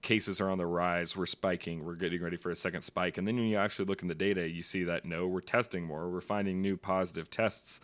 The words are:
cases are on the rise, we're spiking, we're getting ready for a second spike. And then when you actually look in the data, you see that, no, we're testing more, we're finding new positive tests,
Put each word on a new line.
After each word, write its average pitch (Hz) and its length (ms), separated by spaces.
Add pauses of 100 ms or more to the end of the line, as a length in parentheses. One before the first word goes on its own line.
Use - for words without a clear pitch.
cases 104 380
are 95 80
on 95 100
the 87 80
rise, 87 500
we're 92 100
spiking, 85 580
we're 85 120
getting 85 260
ready 87 140
for 87 140
a 85 40
second 87 280
spike. 90 360
And 92 80
then 113 100
when 117 100
you 107 100
actually 101 300
look 98 160
in 87 60
the 85 60
data, 92 340
you 85 140
see 92 220
that, 85 200
no, 85 220
we're 92 140
testing 95 440
more, 80 240
we're 90 120
finding 98 420
new 98 140
positive 87 520
tests, - 560